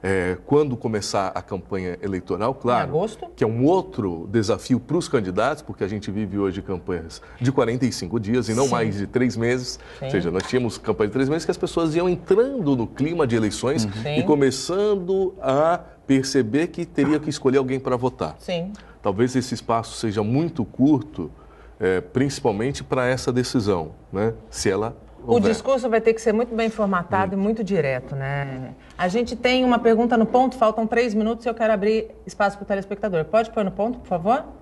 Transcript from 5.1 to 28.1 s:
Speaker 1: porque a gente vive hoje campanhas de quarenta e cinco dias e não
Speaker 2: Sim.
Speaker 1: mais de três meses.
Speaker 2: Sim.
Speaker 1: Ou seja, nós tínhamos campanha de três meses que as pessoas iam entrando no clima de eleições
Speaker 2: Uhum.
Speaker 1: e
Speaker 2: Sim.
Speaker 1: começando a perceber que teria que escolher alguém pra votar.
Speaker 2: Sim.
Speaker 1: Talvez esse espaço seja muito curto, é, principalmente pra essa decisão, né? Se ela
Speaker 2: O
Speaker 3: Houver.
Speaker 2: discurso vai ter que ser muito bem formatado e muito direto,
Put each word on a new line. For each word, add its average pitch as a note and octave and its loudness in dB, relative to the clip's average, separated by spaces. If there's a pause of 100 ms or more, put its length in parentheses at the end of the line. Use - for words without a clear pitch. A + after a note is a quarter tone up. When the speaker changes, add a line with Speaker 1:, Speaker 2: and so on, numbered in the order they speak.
Speaker 1:
porque - -6
a F#2+ -2
gente G#2 -6
vive G2+ -4
hoje G2 0
campanhas F2 -6 (180)
de B2+ 2
quarenta B2 2
e A2+ 0
cinco F#2+ -4
dias A2 0
e A2 0
não B2+ 4
Speaker 2:
Sim. C3 2
Speaker 1:
mais A2+ 0
de G2+ -4
três B2 0
meses. B2 -2 (200)
Speaker 2:
Sim. C3+ -8
Speaker 1:
Ou C3 -6
seja, F2 0
nós F#2 -2
tínhamos B2 0
campanha G#2+ 0
de - -6
três C3 0
meses D#3+ -2
que - -2
as - -2
pessoas E3 0
iam F3 2
entrando F#3+ 2
no A2+ 0
clima D#3+ 0
de A#2 2
eleições A2+ 0
Speaker 2:
Uhum. G2+ -2
Speaker 1:
e A2+ -2
Speaker 2:
Sim. - 0
Speaker 1:
começando F#3 2
a D3+ 2 (280)
perceber C3+ 2
que E3 -6
teria D3 2
que D#3 -4
escolher C3+ 2
alguém C3 0
pra B2+ -2
votar. A#2 -2
Speaker 2:
Sim. F3+ -6 (300)
Speaker 1:
Talvez - 2
esse B2+ 0
espaço - -4
seja G#2+ -2
muito C3+ 0
curto, B2+ 0 (480)
é, F#2 2
principalmente B2+ -2
pra C3 0
essa B2+ 0
decisão, G#2 0 (200)
né? G#2+ 0 (160)
Se - 0
ela G#2 -2 (300)
Speaker 2:
O A#3 4
Speaker 3:
Houver. A3+ 4
Speaker 2:
discurso B3+ 0
vai A3 4
ter A3+ 4
que A3 -6
ser A3 2
muito A#3 0
bem A3+ 0
formatado F#3+ 0
e - -2
muito A3 0
direto, C#3 -2